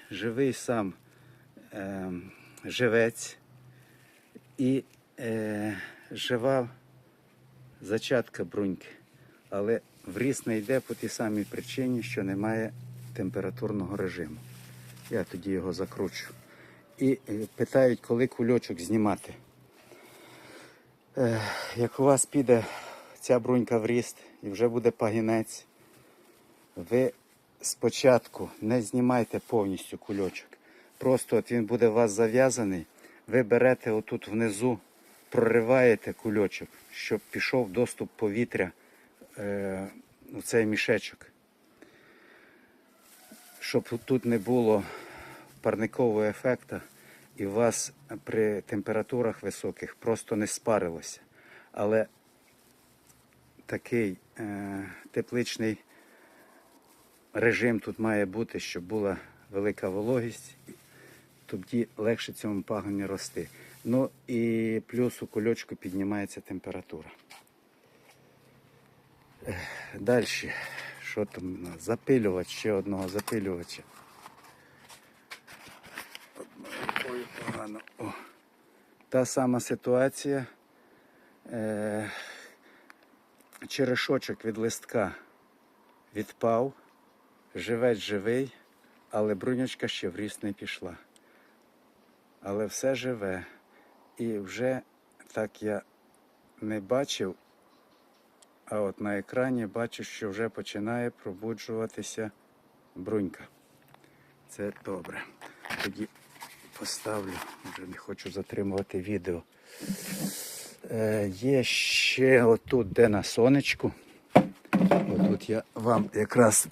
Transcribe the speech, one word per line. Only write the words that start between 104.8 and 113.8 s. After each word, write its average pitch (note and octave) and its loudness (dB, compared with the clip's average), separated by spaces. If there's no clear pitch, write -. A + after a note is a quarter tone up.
добре. F#2+ -10
Тоді - -6
поставлю, G#2 -4
вже F#2 -12
не F2+ -12
хочу G2 -10
затримувати G2 -4
відео. F2+ -4
Е, G#2+ 0
є A#2+ 2
ще - 6
отут, A2+ 4
де A#2 8
на G2 2
сонечку. B2+ 4